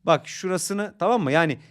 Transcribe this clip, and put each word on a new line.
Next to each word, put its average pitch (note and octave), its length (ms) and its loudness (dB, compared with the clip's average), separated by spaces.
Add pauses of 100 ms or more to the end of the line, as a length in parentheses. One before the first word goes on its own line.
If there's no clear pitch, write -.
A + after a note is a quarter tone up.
Bak E3 240 2
şurasını, G3 720 -4
tamam G#3+ 240 2
mı? C3+ 80 0
Yani D#3+ 280 2 (100)